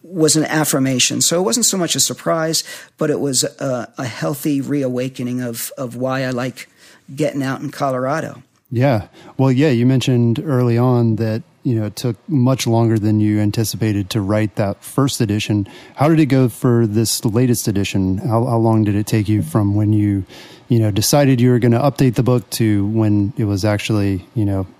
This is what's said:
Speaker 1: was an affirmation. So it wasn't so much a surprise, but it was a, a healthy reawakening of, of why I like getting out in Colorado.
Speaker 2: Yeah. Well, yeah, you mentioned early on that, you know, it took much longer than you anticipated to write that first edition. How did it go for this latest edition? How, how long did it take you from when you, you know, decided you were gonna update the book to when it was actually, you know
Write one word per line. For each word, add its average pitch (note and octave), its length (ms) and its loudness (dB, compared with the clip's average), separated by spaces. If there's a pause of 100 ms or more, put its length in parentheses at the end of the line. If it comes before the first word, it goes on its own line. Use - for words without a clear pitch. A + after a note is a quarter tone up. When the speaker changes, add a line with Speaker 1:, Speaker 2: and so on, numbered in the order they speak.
Speaker 1:
was D#3 360 2
an D3+ 80 2
affirmation. C3 720 0
So E3 200 0
it F#3 40 -2
wasn't A3+ 220 0
so G3 120 0
much E3 180 -2
a C#3+ 40 -4
surprise, D#3+ 640 -2 (340)
but D#3 120 -2
it A#2+ 100 -2
was C3 240 -2
a, B2+ 540 -6
a C3+ 80 -8
healthy D3 560 -4
reawakening B2+ 800 -4
of, A#2 360 -8
of B2 180 -8
why C3 280 -2
I B2+ 60 -2
like B2+ 400 -6 (440)
getting C#3+ 300 -2
out C3 180 -4
in C#3+ 80 -8
Colorado. C3 760 -4 (280)
Speaker 2:
Yeah. A#2+ 360 2 (300)
Well, C3+ 140 4
yeah, C#3 180 4
you A#2+ 160 2
mentioned A#2+ 580 2
early B2 340 2
on A#2+ 400 2
that, A2 260 -2 (200)
you B2+ 120 0
know, G#2+ 100 -2
it G2+ 100 -8
took A#2+ 200 -4 (120)
much C3 400 2
longer A2+ 320 2
than G#2+ 200 2
you G#2 200 2
anticipated G#2 720 -2
to A2 100 -2
write G#2+ 340 -2
that G2+ 280 -4
first - 380 -2
edition. G#2 460 0 (280)
How D3 140 2
did D#3+ 100 4
it D3+ 80 4
go C3 220 4
for A#2 360 2
this G#2+ 400 0
latest A#2+ 420 0
edition? F#2+ 500 0
How, A#2 280 0
how A#2 120 0
long A2+ 260 4
did G#2 120 0
it G#2 120 -2
take G#2+ 200 0
you G#2+ 140 2
from G2+ 340 0
when G#2 180 2
you, G2+ 320 0 (420)
you A#2+ 120 2
know, G#2+ 120 2
decided C3 500 2
you B2+ 100 4
were B2 80 2
gonna A#2 200 2
update C3+ 360 2
the B2 80 0
book B2 280 0
to G#2 360 0
when G#2 500 0
it A2+ 80 -2
was G2+ 200 -2
actually, G2+ 600 0 (100)
you G#2+ 100 0
know F#2+ 220 -2 (120)